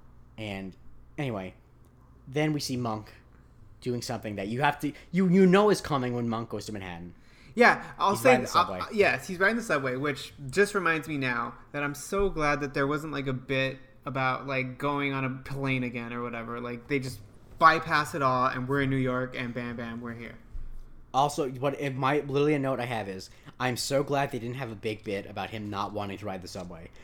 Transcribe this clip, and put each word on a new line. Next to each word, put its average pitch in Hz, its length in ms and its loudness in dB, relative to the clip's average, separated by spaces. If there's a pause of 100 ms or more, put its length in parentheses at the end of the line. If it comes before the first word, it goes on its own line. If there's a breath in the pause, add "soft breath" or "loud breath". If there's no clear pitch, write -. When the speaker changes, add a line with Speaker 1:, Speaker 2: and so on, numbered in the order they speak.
(380)
Speaker 1:
and 98 380 -8 (420)
anyway, 104 360 -4 (760)
then 151 260 0
we 147 60 -2
see 135 180 -4
Monk 110 340 -4 (720)
doing 123 200 -2
something 110 360 -6
that 98 100 -4
you 120 140 -2
have 143 180 2
to, 143 120 -2 (200 loud breath)
you, 185 160 4
you 185 180 8
know 202 240 8
is 185 120 4
coming 123 320 0
when 120 160 -2
Monk 113 200 -4
goes 107 160 -6
to 110 80 -10
Manhattan. 87 400 -10 (400 soft breath)
Speaker 2:
Yeah, 214 300 6 (160 loud breath)
I'll 196 120 4
Speaker 1:
He's 151 100 0
Speaker 2:
say 262 80 6
Speaker 1:
riding 247 140 6
the - 40 -6
Speaker 2:
th-, - 80 -2
uh, 170 100 6
Speaker 1:
subway. 185 140 -6
Speaker 2:
uh, - 140 -4
yes, 156 340 2
he's 185 120 -6
riding 214 180 4
the 226 60 -4
subway, 135 340 0
which 139 360 -4 (160)
just 202 240 4
reminds 165 340 2
me 156 100 -4
now 120 360 -2 (200)
that 143 100 -4
I'm 143 120 -2
so 196 340 0
glad 151 320 0
that 139 120 -4
there 139 140 2
wasn't, 147 260 -2
like, 139 140 -4
a 135 60 0
bit 131 440 -2 (280)
about, 131 420 -2
like, 127 300 -2
going 143 360 0
on 135 120 -2
a 127 40 0
plane 131 540 -2
again 117 300 -6
or 120 100 -6
whatever. 120 360 -6
Like, 120 280 -8
they 143 120 2
just 127 200 -8 (400)
bypass 160 560 6
it 147 80 0
all, 127 240 4
and 127 200 -2
we're 139 140 2
in 135 80 2
New 135 80 2
York, 127 400 0
and 120 160 -4
bam, 120 220 -6
bam, 117 260 -8
we're 117 120 -8
here. 113 220 -12 (800)
Speaker 1:
Also, 143 360 4
what, 131 300 -2
if 139 140 -2
my, 139 280 2
literally 143 320 4
a 143 60 2
note 135 200 0
I 120 60 -2
have 110 240 -4
is, 95 200 -10 (300 loud breath)
I'm 123 160 0
so 139 260 0
glad 139 300 0
they 127 80 -4
didn't 120 160 -8
have 127 160 -6
a 107 40 -10
big 104 280 -6
bit 98 260 -4
about 98 200 -6
him 107 200 -8
not 101 220 -4
wanting 101 280 -6
to 107 60 -10
ride 95 160 -6
the 90 60 -12
subway. 87 420 -12 (140 soft breath)